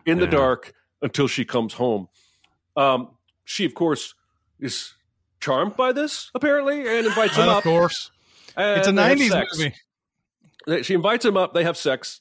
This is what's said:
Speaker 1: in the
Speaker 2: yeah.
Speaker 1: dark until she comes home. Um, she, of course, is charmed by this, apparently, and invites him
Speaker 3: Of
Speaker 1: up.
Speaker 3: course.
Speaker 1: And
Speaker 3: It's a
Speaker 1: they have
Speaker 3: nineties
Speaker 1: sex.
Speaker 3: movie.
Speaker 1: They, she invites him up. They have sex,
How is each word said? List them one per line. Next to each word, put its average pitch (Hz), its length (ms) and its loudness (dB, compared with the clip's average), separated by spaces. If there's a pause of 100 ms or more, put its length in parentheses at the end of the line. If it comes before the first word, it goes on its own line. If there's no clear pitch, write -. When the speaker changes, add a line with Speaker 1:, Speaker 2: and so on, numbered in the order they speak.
Speaker 1:
in 165 120 2
the 180 60 2
Speaker 2:
yeah. 170 60 -2
Speaker 1:
dark 131 420 0 (300)
until 139 260 -2
she 123 160 -4
comes 113 300 -4
home. 110 340 -2 (680)
Um, 131 340 0 (340)
she, - 220 -4
of - 80 -4
course, 160 400 -2 (440)
is - 360 -10 (460)
charmed 151 360 -2
by 254 160 2
this, 294 420 -6
apparently, 285 540 0
and 226 180 0
invites 214 300 0
him 214 80 4
Speaker 3:
Of 214 120 4
Speaker 1:
up. 208 80 0
Speaker 3:
course. 170 460 0 (460)
Speaker 1:
And 202 220 0
Speaker 3:
It's 190 100 2
a 196 40 2
Speaker 1:
they 202 100 4
have 226 80 6
Speaker 3:
nineties 277 220 4
Speaker 1:
sex. 156 260 -2
Speaker 3:
movie. 151 160 -2 (920)
Speaker 1:
They, 151 160 -2
she 185 120 -2
invites 208 300 2
him 202 120 2
up. 185 160 0
They 170 120 0
have 170 120 -2
sex, - 440 -4